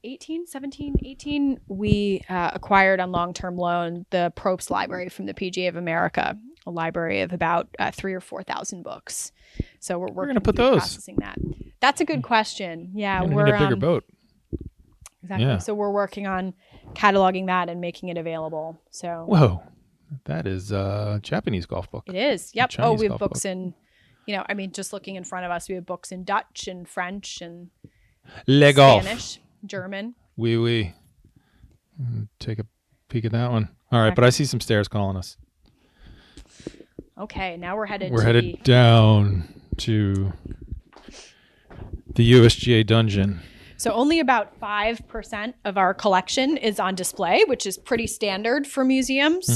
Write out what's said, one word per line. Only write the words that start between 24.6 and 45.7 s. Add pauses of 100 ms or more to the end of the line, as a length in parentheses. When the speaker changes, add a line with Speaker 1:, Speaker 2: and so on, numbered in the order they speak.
Speaker 1:
just
looking
in
front
of
us,
we
have
books
in
Dutch
and
French
and (800)
Speaker 2:
Le
golf.
Speaker 1:
Spanish, (260)
German. (200)
Speaker 2:
Oui,
oui. (1080)
Mm, (120)
take
a (440)
peek
at
that
one. (220)
All
right,
but
I
see
some
stairs
calling
us. (1800)
Speaker 1:
Okay,
now
we're
headed
Speaker 2:
We're
Speaker 1:
to
Speaker 2:
headed
Speaker 1:
the
Speaker 2:
down (300)
to (1800)
the
U
S
G
A
dungeon. (360)
Speaker 1:
So
only
about
five
percent (100)
of